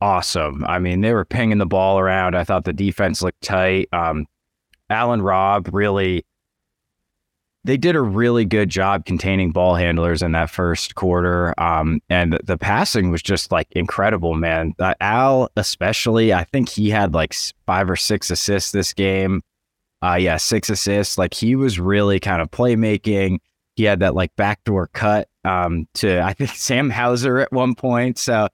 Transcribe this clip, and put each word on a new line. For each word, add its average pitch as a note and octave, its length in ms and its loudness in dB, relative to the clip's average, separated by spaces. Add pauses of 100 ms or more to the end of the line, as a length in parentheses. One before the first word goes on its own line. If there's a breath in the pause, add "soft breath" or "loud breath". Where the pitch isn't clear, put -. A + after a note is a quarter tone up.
awesome. F2 640 -2
I F2+ 140 -2
mean, F2+ 220 0
they A2+ 120 2
were G2+ 100 0
pinging A2 360 0
the F#2+ 80 0
ball F#2+ 320 2
around. F#2 360 0
I F2+ 80 0
thought F2+ 220 -2
the F2+ 80 -2
defense F#2+ 480 -2
looked F#2 200 -4
tight. F#2+ 520 0
Um, D#2+ 320 -2 (640)
Allen A#2 320 0
Robb F#2+ 500 2
really, G2 540 0 (1400)
they C3 120 2
did E3 180 2
a D3+ 60 2
really A#2 440 2
good G#2 240 2
job F#2+ 360 0
containing F#2 460 0
ball F2 240 4
handlers E2+ 460 2
in E2+ 100 0
that E2 180 0
first - 460 -2
quarter. F2 640 0
Um, D#2+ 480 0
and F2 240 2
the, - 100 0
the F2+ 140 -2
passing G#2 540 0
was D#2+ 100 -2
just, - 300 -4
like, E2 200 0
incredible, F2 600 -2
man. E2 460 -2
Uh, F#2 220 0
Al, B2+ 560 2
especially, A2 760 0
I F2 120 0
think C3+ 240 -2
he G#2 200 0
had, G2+ 240 2
like, D#2+ 200 0
s-, - 200 -8 (120)
five F#2 240 0
or F2+ 80 -2
six - 340 -2
assists G2 400 -2
this G2 220 -2
game. F#2+ 500 0 (580)
Uh, F2+ 180 0
yeah, E2+ 180 2
six G#2+ 320 -2
assists. G2+ 480 -2
Like, F#2 160 -2
he A#2 240 0
was B2+ 220 0
really G2 400 2
kind F#2 220 -2
of D#2+ 80 -4
playmaking, G#2+ 880 0 (400)
he A2 60 2
had G2+ 160 2
that, F2+ 120 2
like, F2 220 -2
backdoor G2+ 520 -2
cut, G#2+ 420 -2 (160)
um, F2 480 -2
to, F#2 280 0
I F#2 120 -2
think, C#3 160 -4
<laughs> - 40 -12
Sam C3+ 360 -2
Hauser B2 500 0
at C3+ 140 0
one B2+ 220 0
point. B2 420 -2
So G#2+ 360 0